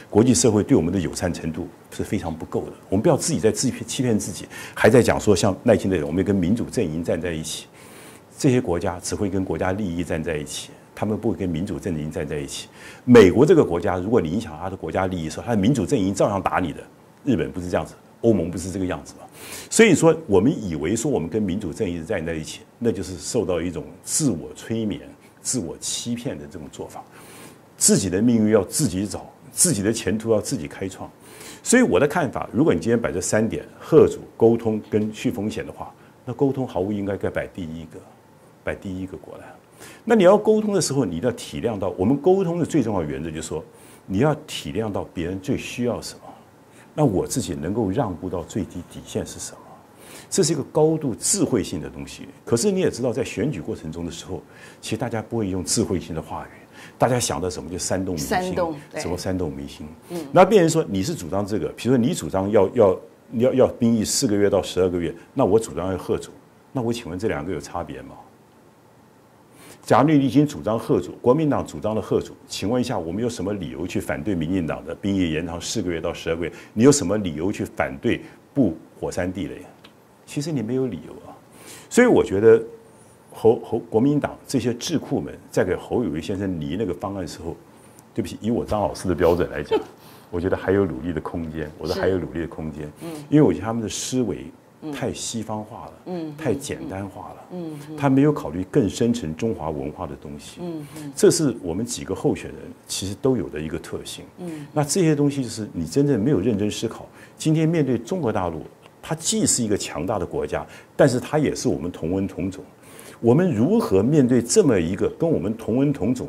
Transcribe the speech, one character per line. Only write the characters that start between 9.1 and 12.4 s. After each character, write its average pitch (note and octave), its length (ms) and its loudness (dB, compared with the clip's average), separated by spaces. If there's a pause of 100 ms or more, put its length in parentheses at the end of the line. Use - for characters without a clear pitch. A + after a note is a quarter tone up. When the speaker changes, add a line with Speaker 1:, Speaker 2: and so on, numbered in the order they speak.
Speaker 1:
会 G#2 140 0
跟 F#2+ 160 -2
国 E2 140 -2
家 F#2 140 0
利 G#2 120 -4
益 E2+ 180 -2
站 D#2+ 220 -4
在 D#2+ 140 -4
一 D2 60 -8
起， - 260 -12 (240)
他 - 100 -6
们 G#2+ 100 -2
不 G#2+ 160 -2
会 F2 60 -2
跟 F#2+ 100 -4
民 E2+ 200 -2
主 E2 120 -6
阵 E2+ 160 -4
营 D2+ 160 -6
站 D#2+ 160 -6
在 D2+ 120 -6
一 C#2 80 -8